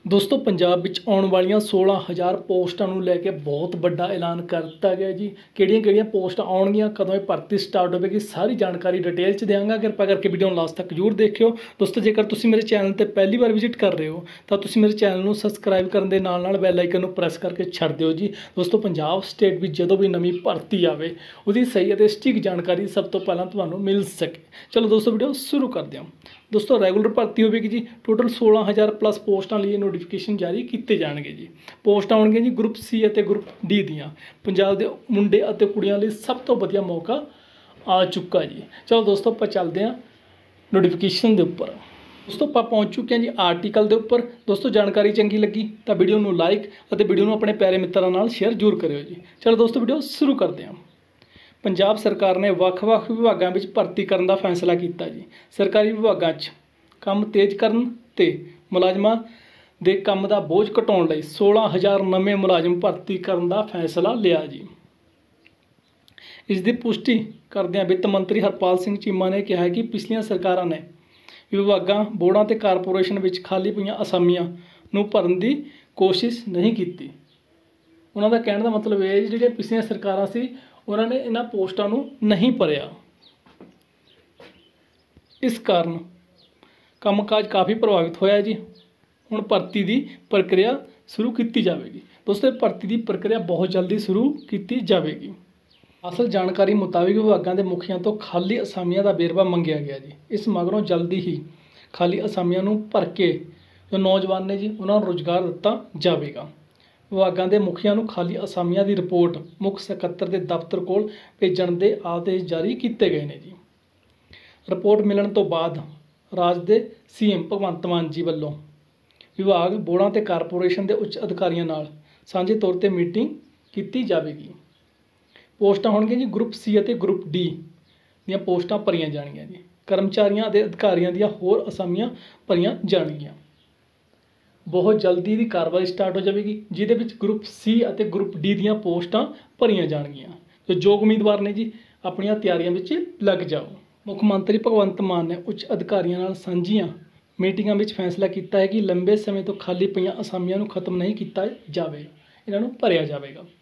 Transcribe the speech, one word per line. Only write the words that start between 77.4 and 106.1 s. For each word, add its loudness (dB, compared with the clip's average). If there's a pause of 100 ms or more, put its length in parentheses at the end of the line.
ਉਹਨਾਂ 2
ਦਾ 4
ਕਹਿਣ 0
ਦਾ 2
ਮਤਲਬ 0
ਇਹ 0
ਹੈ 4
ਜੀ, 0
ਜਿਹੜੀਆਂ 2
ਪਿਛਲੀਆਂ -2
ਸਰਕਾਰਾਂ -2
ਸੀ, -6 (400)
ਉਹਨਾਂ 0
ਨੇ -2
ਇਹਨਾਂ -2
ਪੋਸਟਾਂ -2
ਨੂੰ -2 (140)
ਨਹੀਂ 4
ਭਰਿਆ। 0 (2500)
ਇਸ -2
ਕਾਰਨ 0 (1040)
ਕੰਮਕਾਜ 0
ਕਾਫੀ 2
ਪ੍ਰਭਾਵਿਤ 2
ਹੋਇਆ 4
ਜੀ। -2 (760)
ਹੁਣ -2
ਭਰਤੀ 0
ਦੀ 0 (200)
ਪ੍ਰਕਿਰਿਆ 2 (280)
ਸ਼ੁਰੂ -2
ਕੀਤੀ 0
ਜਾਵੇਗੀ। -4 (260)
ਦੋਸਤੋ, 2
ਇਹ 4
ਭਰਤੀ -2
ਦੀ -2
ਪ੍ਰਕਿਰਿਆ -2
ਬਹੁਤ -2
ਜਲਦੀ 0
ਸ਼ੁਰੂ 0 (160)
ਕੀਤੀ -6
ਜਾਵੇਗੀ। -2 (760)
ਅਸਲ -2
ਜਾਣਕਾਰੀ 2
ਮੁਤਾਬਿਕ 2
ਵਿਭਾਗਾਂ 2
ਦੇ 0
ਮੁਖੀਆਂ -4
ਤੋਂ -2
ਖਾਲੀ -4
ਅਸਾਮੀਆਂ -2
ਦਾ 2
ਵੇਰਵਾ 2
ਮੰਗਿਆ 0
ਗਿਆ -8
ਜੀ। -18 (180)
ਇਸ -2
ਮਗਰੋਂ 0
ਜਲਦੀ 0
ਹੀ -6 (480)
ਖਾਲੀ 0
ਅਸਾਮੀਆਂ -2
ਨੂੰ -2
ਭਰ 0
ਕੇ -2 (480)
ਜੋ 0
ਨੌਜਵਾਨ 0
ਨੇ -4
ਜੀ, -6
ਉਹਨਾਂ 0
ਨੂੰ -4
ਰੁਜ਼ਗਾਰ -2
ਦਿੱਤਾ -4 (140)
ਜਾਵੇਗਾ। -2 (600)